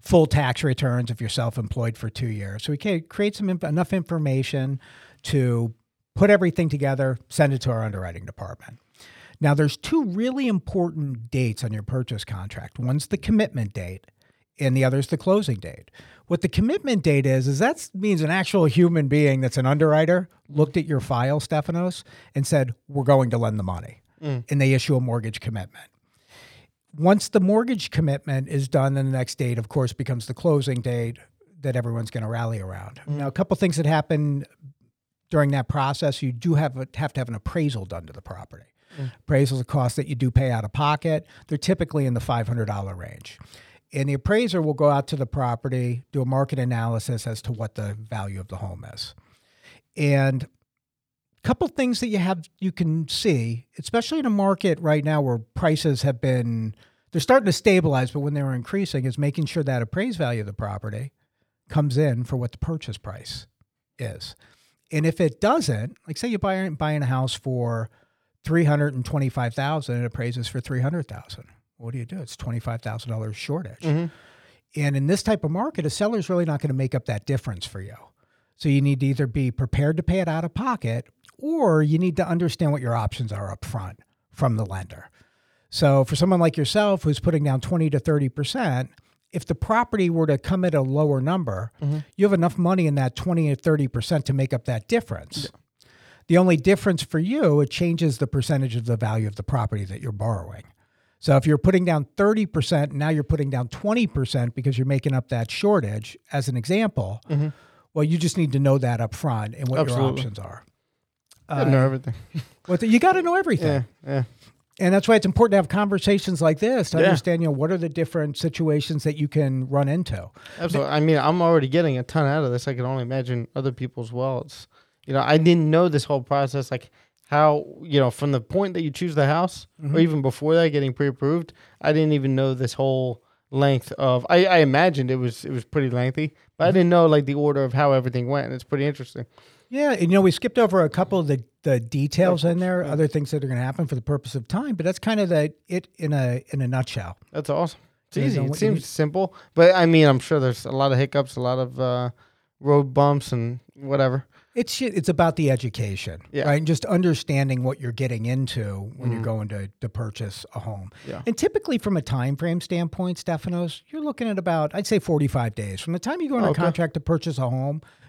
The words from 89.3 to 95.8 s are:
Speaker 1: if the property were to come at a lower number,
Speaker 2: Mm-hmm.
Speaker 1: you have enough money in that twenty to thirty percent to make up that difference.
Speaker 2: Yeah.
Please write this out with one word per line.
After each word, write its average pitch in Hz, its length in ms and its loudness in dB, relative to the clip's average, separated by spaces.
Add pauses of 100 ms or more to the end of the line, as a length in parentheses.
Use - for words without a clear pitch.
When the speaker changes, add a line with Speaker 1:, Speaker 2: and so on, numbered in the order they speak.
Speaker 1:
if 175 120 -6
the - 100 -2
property 220 540 0
were 165 180 2
to 143 100 2
come 185 260 0
at 175 100 2
a 147 80 2
lower 139 380 2
number, 127 640 -2
Speaker 2:
Mm-hmm. 147 160 -2 (180)
Speaker 1:
you 196 100 2
have 202 80 4
enough 170 240 2
money 175 300 2
in 143 80 2
that 131 220 0
twenty 165 360 0
to 123 80 -6
thirty 147 280 2
percent 143 380 -2
to 135 60 0
make 135 200 0
up 120 120 -4
that 117 220 -4
difference. - 640 -4
Speaker 2:
Yeah. - 60 -20 (720)